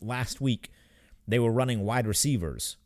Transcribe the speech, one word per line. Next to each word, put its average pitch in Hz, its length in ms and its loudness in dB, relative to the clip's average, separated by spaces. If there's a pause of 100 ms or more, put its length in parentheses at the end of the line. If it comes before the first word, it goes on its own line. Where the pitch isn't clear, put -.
last 120 400 -6
week, 131 300 0 (560)
they 113 140 2
were 117 100 4
running 123 300 2
wide 110 260 0
receivers 98 800 0